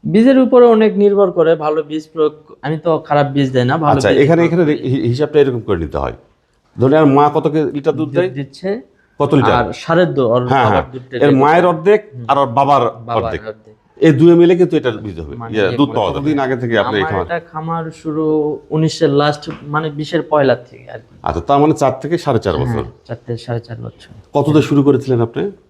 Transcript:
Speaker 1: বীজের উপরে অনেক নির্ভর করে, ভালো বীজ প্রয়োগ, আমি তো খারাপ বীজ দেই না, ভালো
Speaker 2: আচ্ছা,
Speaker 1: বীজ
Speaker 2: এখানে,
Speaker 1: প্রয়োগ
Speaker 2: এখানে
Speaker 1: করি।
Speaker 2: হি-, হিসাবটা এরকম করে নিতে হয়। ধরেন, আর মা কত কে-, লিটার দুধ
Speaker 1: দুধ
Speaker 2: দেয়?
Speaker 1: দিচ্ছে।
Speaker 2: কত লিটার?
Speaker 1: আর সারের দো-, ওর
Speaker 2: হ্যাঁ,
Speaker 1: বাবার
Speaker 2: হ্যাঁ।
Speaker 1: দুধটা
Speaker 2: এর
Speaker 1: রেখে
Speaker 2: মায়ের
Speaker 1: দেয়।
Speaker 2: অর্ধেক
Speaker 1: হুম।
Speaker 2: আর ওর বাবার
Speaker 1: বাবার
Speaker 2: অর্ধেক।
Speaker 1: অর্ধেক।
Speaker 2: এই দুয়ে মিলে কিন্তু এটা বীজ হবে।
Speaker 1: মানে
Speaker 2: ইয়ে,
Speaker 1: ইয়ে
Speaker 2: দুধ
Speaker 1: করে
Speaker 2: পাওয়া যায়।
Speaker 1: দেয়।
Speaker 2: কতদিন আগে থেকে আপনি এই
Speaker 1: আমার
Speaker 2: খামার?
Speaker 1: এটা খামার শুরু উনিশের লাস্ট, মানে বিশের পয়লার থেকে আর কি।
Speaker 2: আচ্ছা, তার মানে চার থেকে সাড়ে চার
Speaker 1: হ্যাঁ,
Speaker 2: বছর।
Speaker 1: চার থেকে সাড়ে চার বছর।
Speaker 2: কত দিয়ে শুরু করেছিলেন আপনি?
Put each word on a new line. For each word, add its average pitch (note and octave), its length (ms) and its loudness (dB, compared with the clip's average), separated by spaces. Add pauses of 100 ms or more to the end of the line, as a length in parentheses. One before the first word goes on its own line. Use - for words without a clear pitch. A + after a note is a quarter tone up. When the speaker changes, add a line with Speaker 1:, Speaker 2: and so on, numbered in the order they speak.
Speaker 1:
বীজের A3+ 400 4
উপরে B3 200 6 (120)
অনেক A3 160 2 (100)
নির্ভর G3+ 260 4 (100)
করে, E3 140 2 (120)
ভালো D3+ 140 -2 (120)
বীজ D#3 220 -6
প্রয়োগ, D3+ 220 -2 (300)
আমি D#3 200 -4
তো E3+ 60 0 (180)
খারাপ D3 260 2
বীজ C#3 200 0
দেই B2 160 2
না, D3 40 0 (120)
ভালো C#3 120 2
Speaker 2:
আচ্ছা, G#2+ 120 2
Speaker 1:
বীজ - 120 4
Speaker 2:
এখানে, E3 200 4
Speaker 1:
প্রয়োগ E3 60 2
Speaker 2:
এখানে E3+ 160 0
Speaker 1:
করি। D3 280 -2
Speaker 2:
হি-, C3+ 200 -2
হিসাবটা C#3+ 300 0
এরকম B2 260 0
করে F#2+ 160 -2
নিতে D2 180 -8
হয়। A#1+ 140 -6 (600)
ধরেন, C3+ 260 2
আর D3+ 40 6 (100)
মা C#3+ 80 4 (120)
কত D#3 160 -2
কে-, D3+ 240 -2
লিটার C#3+ 240 -2
দুধ D3+ 80 -4
Speaker 1:
দুধ B2+ 60 -12
Speaker 2:
দেয়? F3+ 240 -2
Speaker 1:
দিচ্ছে। C#3+ 300 -12 (520)
Speaker 2:
কত C#3 180 0
লিটার? - 200 2
Speaker 1:
আর A#2+ 80 -2 (160)
সারের E3 340 0
দো-, B2+ 180 0
ওর B2 80 0
Speaker 2:
হ্যাঁ, B2 220 0
Speaker 1:
বাবার G#2+ 80 2
Speaker 2:
হ্যাঁ। - 120 0 (100)
Speaker 1:
দুধটা - 220 -16
Speaker 2:
এর A#2+ 60 0
Speaker 1:
রেখে C#3 200 4
Speaker 2:
মায়ের E3+ 220 4
Speaker 1:
দেয়। F3 80 2
Speaker 2:
অর্ধেক F3 300 2
Speaker 1:
হুম। A#2+ 280 -18
Speaker 2:
আর C#3 120 2
ওর C3 60 0 (100)
বাবার C#3 240 2 (260)
Speaker 1:
বাবার A#2 100 -4
Speaker 2:
অর্ধেক। A2 240 -6 (100)
Speaker 1:
অর্ধেক। - 220 -20 (320)
Speaker 2:
এই D#3+ 140 6
দুয়ে E3+ 200 6
মিলে F3 200 6
কিন্তু F3 200 0
এটা B2+ 100 -2 (140)
বীজ F#2 200 -10
হবে। C#2+ 120 -14
Speaker 1:
মানে A#2 160 -14
Speaker 2:
ইয়ে, G#2+ 120 2
Speaker 1:
ইয়ে F#2 140 -2
Speaker 2:
দুধ C#3+ 100 2
Speaker 1:
করে A2+ 80 -6
Speaker 2:
পাওয়া G2+ 120 0
যায়। - 60 -4
Speaker 1:
দেয়। C#3+ 100 -6
Speaker 2:
কতদিন D3 200 -2
আগে C3 180 -4
থেকে A#2 200 -4
আপনি A#2+ 140 -2
এই F#2+ 80 0
Speaker 1:
আমার G#2 80 -4
Speaker 2:
খামার? F2+ 160 -4
Speaker 1:
এটা - 100 -6 (140)
খামার E3 320 -8 (180)
শুরু D#3 220 -4 (500)
উনিশের D#3 460 0
লাস্ট, D3 220 -2 (320)
মানে D#3 140 -4 (100)
বিশের D#3 320 -4
পয়লার C3+ 380 2
থেকে A#2+ 260 -20
আর A#2 120 -18
কি। - 80 -20 (120)
Speaker 2:
আচ্ছা, E2+ 220 -4
তার C#3+ 140 4
মানে D3+ 180 4
চার C3 120 2 (100)
থেকে D3 120 -4 (100)
সাড়ে B2+ 200 0
চার F2+ 100 0
Speaker 1:
হ্যাঁ, C#2+ 120 -2
Speaker 2:
বছর। D2 180 -4 (240)
Speaker 1:
চার A#2+ 160 -10
থেকে A#2 220 -8
সাড়ে A#2 200 -6
চার A2+ 200 -14
বছর। - 240 -20 (260)
Speaker 2:
কত C#3+ 180 2
দিয়ে D3 160 4
শুরু C#3 160 4
করেছিলেন B2+ 400 2
আপনি? C#3+ 160 -8 (280)